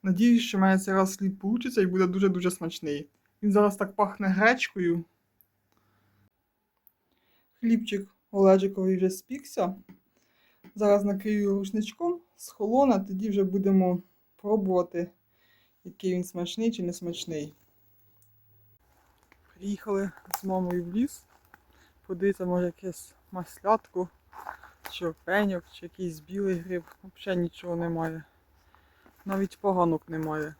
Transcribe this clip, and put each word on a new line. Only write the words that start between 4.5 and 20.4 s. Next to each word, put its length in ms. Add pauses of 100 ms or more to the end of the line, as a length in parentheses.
Хлібчик 480 (220)
Олежиковий 680
вже 140
спікся. 640 (1000)
Зараз 300
накрию 500
рушничком, 680 (160)
схолоне, 600
тоді 320
вже 140
будемо 580 (340)
пробувати, 720 (760)
який 300
він 100
смачний 460
чи 120
не 100
смачний. 640 (2000)
Приїхали 500 (300)